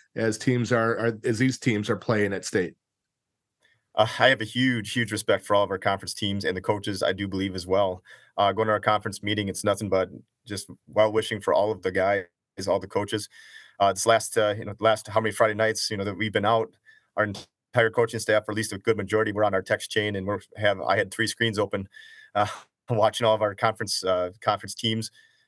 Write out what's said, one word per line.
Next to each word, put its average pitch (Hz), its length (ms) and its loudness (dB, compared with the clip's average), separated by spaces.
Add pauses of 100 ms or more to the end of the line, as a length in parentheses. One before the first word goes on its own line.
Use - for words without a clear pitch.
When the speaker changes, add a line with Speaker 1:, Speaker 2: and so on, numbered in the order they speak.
(160)
Speaker 1:
as 110 220 0
teams 123 340 2
are, 113 280 2
are, 113 240 0
as 110 160 0
these 131 180 2
teams 104 320 0
are 113 60 0
playing 104 380 0
at 92 120 -6
state? 90 300 -2 (1200)
Speaker 2:
Uh, 110 120 4 (120)
I 120 100 6
have 127 120 2
a - 40 -4
huge, 123 460 -2
huge 113 200 -2
respect 101 340 -2
for 104 100 2
all 101 80 4
of 95 80 -2
our 95 80 -4
conference 98 340 -2
teams 101 320 -4
and 95 100 -2
the 110 60 -6
coaches, 101 400 -4
I 151 120 0
do 98 140 -6
believe 95 280 -4
as 90 100 -10
well. 92 380 0 (340)
Uh, 101 140 4
going 110 160 0
to 107 60 2
our 104 60 0
conference 104 440 0
meeting, 104 240 -2
it's 92 160 -6
nothing 101 260 0
but 92 200 0 (360)
just 101 240 -10 (180)
well 107 240 2
wishing 107 300 -2
for 92 120 0
all 101 180 2
of 98 100 -8
the 95 100 -2
guys, 95 340 0 (420)
all 95 120 2
the 95 80 -8
coaches. 104 400 -4 (520)
Uh, 98 120 6
this 92 140 -4
last, 113 320 4
uh, 104 200 4
you 110 80 -10
know, 104 140 -10
last 110 280 2
how 107 120 0
many 110 120 0
Friday 107 240 2
nights, 110 340 0
you 107 80 -4
know, 98 60 -4
that 98 140 -4
we've 110 160 -2
been 104 120 0
out, 113 260 2 (460)
our 107 60 2
entire - 680 0
coaching 117 300 0
staff, 107 280 2
or 107 40 -6
at 98 40 -4
least 107 180 -2
a 98 40 -8
good 104 200 0
majority, 107 340 0
were 101 120 0
on 101 100 2
our 95 80 0
text - 280 -2
chain, 104 260 -2
and 95 120 -4
we're 101 140 -4 (160)
have, 104 240 0
I 98 160 0
had 95 140 -2
three - 160 -2
screens 113 300 -2
open, 98 300 -2 (480)
uh, 104 120 2 (200)
<laughs> - 220 -20
watching 110 360 2
all 110 80 4
of 107 80 0
our 104 140 0
conference, 110 480 -2
uh, 90 280 0 (100)
conference 101 340 -2
teams, 110 360 -4 (360)